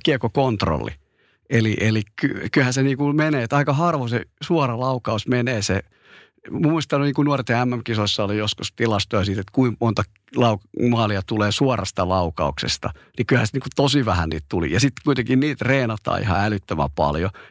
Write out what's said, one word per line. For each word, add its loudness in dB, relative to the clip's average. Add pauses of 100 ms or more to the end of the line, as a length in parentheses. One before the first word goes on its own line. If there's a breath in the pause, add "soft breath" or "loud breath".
kiekkokontrolli. 0 (600)
Eli, 2
eli 2 (140)
ky-, -4
kyllähän 4
se 2
niinku 0
menee, 0
että 0
aika 2
harvoin 0
se -2 (200)
suora 0
laukaus -2
menee 0
se. 0 (680 soft breath)
Mun 2
muistan, 0
niinku 0
nuorten 0
M -2
M-kisoissa -2
oli -2
joskus -6
tilastoja 0
siitä, -2
että -10
kuinka 2
monta 0 (340)
lau-, 0
maalia 0
tulee 0
suorasta 0
laukauksesta. -2 (280 soft breath)
Niin -2
kyllähän 4
se -4
niinku -6
tosi 2
vähän 0
niitä -6
tuli. -2
Ja 2
sit 2 (120)
kuitenkin 2
niitä -2
treenataan 0
ihan 2
älyttömän -2
paljon. 0 (200 loud breath)